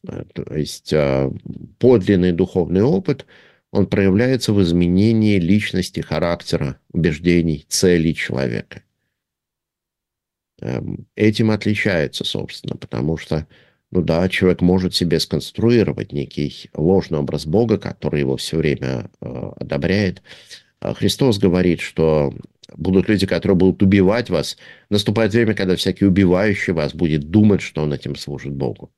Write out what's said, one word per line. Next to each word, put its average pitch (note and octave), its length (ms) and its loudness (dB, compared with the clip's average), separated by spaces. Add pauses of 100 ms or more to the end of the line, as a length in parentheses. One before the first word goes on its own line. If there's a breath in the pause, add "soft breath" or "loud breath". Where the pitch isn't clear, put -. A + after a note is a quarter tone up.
Э, E2 160 -12 (100)
то - 220 -10
есть, - 360 -6
э, C2+ 400 0 (460)
подлинный F#2+ 540 4
духовный F2+ 500 0
опыт, D#3 460 -2 (440 soft breath)
он G#2 140 2
проявляется G#2 640 2
в G2+ 120 4
изменении G2 760 2
личности, F#2 640 0
характера, D#2 800 -4 (120)
убеждений, E2 800 0
целей E2 460 2
человека. - 680 -6 (1800)
Эм, - 540 -8
этим A2 360 2
отличается, G#2 760 -2
собственно, - 500 -8
потому D2 420 -6
что, D#2 300 -6 (440 soft breath)
ну F2+ 100 0
да, E2 260 0
человек F#2 340 2
может F2+ 320 2
себе E2+ 260 0
сконструировать - 920 0
некий - 640 -8
ложный E2 460 2
образ D2+ 260 -4
Бога, G#2+ 320 2
который - 440 -4
его C2 160 -2
всё - 200 -6
время, C2 520 -2 (120)
э, B1 360 -10
одобряет. F2+ 640 -2 (600 loud breath)
А - 120 -6
Христос G#2+ 460 0
говорит, F2+ 400 2
что D#2 540 0 (420)
будут F#2 340 0
люди, F#2+ 160 2
которые F#2 300 0
будут F2+ 280 4
убивать G2+ 460 4
вас. - 280 -4 (320 loud breath)
Наступает G#2 440 0
время, A2+ 200 2
когда F#2 220 0
всякий F#2+ 300 0
убивающий G2 680 2
вас D2+ 200 -2
будет D#2 360 -2
думать, G#2 320 4
что - 220 -6
он D2 100 -2
этим C#2 220 -8
служит C#2+ 380 -10
Богу. - 440 -6